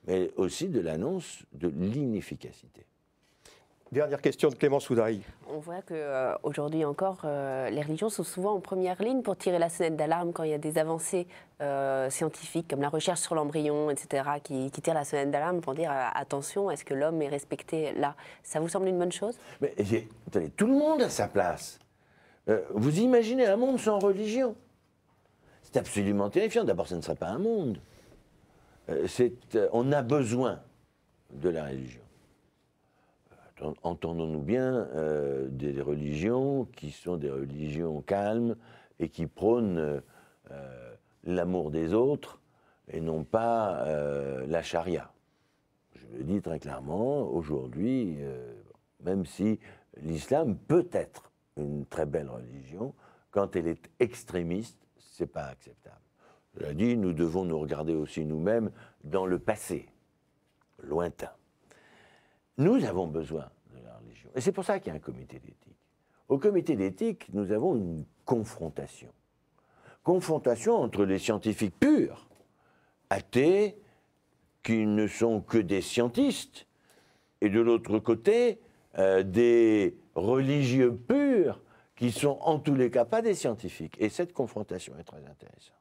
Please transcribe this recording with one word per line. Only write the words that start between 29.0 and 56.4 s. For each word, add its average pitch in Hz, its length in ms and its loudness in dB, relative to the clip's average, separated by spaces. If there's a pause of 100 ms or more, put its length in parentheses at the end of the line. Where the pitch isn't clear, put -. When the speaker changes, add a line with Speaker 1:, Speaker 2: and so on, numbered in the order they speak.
Speaker 1:
c'est, 120 480 -2
euh, 104 180 4
on 123 200 2
a 147 100 2
besoin 123 580 0 (720)
de 71 180 -2
la 78 160 -4
religion. 65 340 -10 (1800)
Entendons-nous 82 600 -4
bien, 120 520 0
euh, 73 540 -2
des 69 320 -6
religions 87 960 -2
qui 73 140 -12
sont 87 260 -6
des 73 140 -4
religions 73 720 -6
calmes 107 520 0 (460)
et 85 80 -2
qui 82 180 -6
prônent, 87 760 0 (480)
euh, 69 440 -16 (300)
l'amour 87 460 -2
des 80 240 0
autres 131 440 0 (540)
et 80 80 -6
non 80 240 -2
pas, 110 600 0
euh, 71 600 -2
la 82 160 0
charia. 82 480 -4 (840)
Je 60 240 -18
le 65 60 -8
dis 90 180 -2
très 82 160 -6
clairement, 73 760 -4
aujourd'hui, 80 840 -2
euh, 64 340 -10 (500)
même 92 220 -2
si 104 340 -2 (440)
l'islam 95 560 0
peut 175 340 2
être - 400 -6 (240)
une 73 300 -6
très - 180 -4
belle 73 240 -4
religion, 65 640 -12 (380)
quand 98 260 0
elle 85 120 0
est - 220 -6 (100)
extrémiste, 92 760 -4 (220)
c'est - 340 -8
pas 76 140 -8
acceptable. - 500 -20 (600)